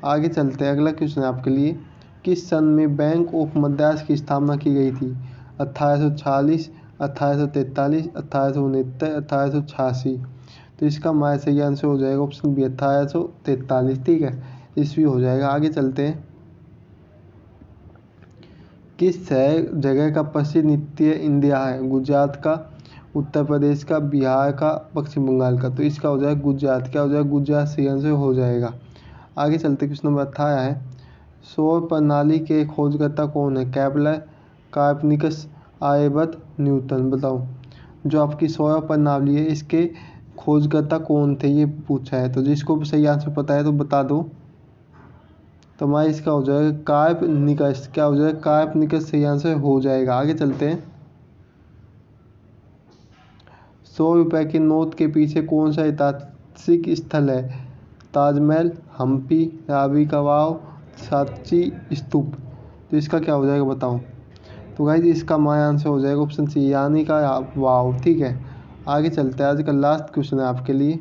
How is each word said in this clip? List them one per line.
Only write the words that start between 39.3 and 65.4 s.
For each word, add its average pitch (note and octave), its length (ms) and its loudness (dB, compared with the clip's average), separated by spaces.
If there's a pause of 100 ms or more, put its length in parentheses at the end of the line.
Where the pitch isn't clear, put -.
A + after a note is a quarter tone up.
है D3+ 100 0
इसके D#3+ 440 -2 (480)
खोजकर्ता D3+ 600 2
कौन D3 380 0
थे, C3+ 120 -2
ये D3 180 4
पूछा D3 520 -4
है। B2+ 160 -2
तो C3 80 0
जिसको D3 340 0
भी D3+ 100 -4
सही D3+ 200 2
आंसर D3 260 0
पता D3 220 -2
है C#3+ 100 2
तो D3+ 80 0
बता C#3+ 320 0
दो। C#3+ 260 -2 (1500)
तो D3 60 -2
हमारा D3 240 2
इसका D3+ 220 -2
हो C#3+ 120 2
जाएगा D3 280 2
कॉपरनिकस। D3 1200 0
क्या D3+ 120 2
हो C#3+ 100 2
जाएगा? D#3 240 2
कॉपरनिकस D#3 720 0
सही D3 120 2
आंसर D3 300 0
हो C#3 280 2
जाएगा। C3 340 2
आगे C#3+ 180 0
चलते C#3 320 -2
हैं, E3 180 -2 (3250)
सौ E3 180 4
रुपये E3 300 4
के D#3 140 0
नोट D#3+ 340 2
के D#3 140 0
पीछे D3+ 340 2
कौन D#3 300 2
सा D#3+ 100 0
ऐतिहासिक D3 1080 -2
स्थल D3 400 0
है? B2+ 360 -4 (480)
ताजमहल, D3 580 2 (260)
हम्पी, C3+ 480 0 (240)
रावी C#3+ 360 2
का D3 140 0
वाव, D3+ 420 2 (360)
सांची - 760 -2 (200)
स्तूप। - 400 -4 (580)
तो D#3 60 0
इसका D3+ 220 0
क्या D3+ 160 0
हो C#3 100 2
जाएगा C#3+ 180 2
बताओ? C3 360 -2 (800)
तो D3 60 0
guys, D#3+ 200 2
इसका E3 320 2
हमारा D3 320 2